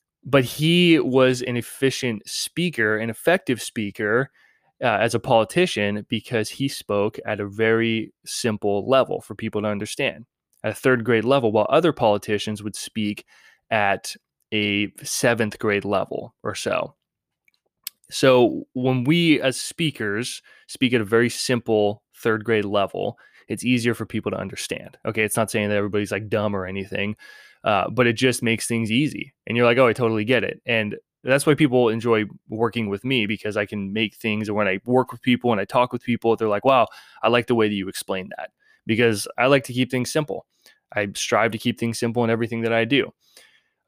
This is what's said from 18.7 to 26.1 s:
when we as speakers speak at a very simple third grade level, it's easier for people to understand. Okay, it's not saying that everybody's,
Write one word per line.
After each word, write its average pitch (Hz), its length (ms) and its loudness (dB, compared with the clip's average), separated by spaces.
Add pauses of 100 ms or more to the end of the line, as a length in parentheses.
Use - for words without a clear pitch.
when 127 300 0
we 165 380 4
as 131 180 -2
speakers 120 840 -4 (240)
speak 123 260 0
at 120 80 2
a 107 40 -2
very 113 240 4
simple 107 760 0 (120)
third 110 280 -2
grade 107 220 0
level, 98 520 -2 (300)
it's - 160 -6
easier 120 300 2
for 110 140 -6
people 107 240 -4
to - 80 -6
understand. - 640 -10
Okay, 107 180 0
it's 104 140 -2
not 110 140 0
saying 104 180 0
that 104 80 0
everybody's, 104 340 -2